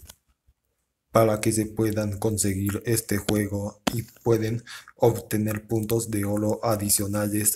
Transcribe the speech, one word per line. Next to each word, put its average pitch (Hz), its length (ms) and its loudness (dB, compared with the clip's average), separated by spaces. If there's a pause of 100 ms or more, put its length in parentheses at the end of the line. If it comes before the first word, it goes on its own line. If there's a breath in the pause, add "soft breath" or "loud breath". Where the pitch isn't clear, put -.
(1120)
para 110 300 4
que 113 100 2
se 107 140 0
puedan 107 540 -2
conseguir 98 640 0
este 113 320 0
juego 101 640 -2 (120)
y 117 100 -4
pueden 113 600 0 (340 loud breath)
obtener 107 720 0
puntos 110 440 -2
de 101 140 -2
oro 107 380 0
adicionales 104 920 0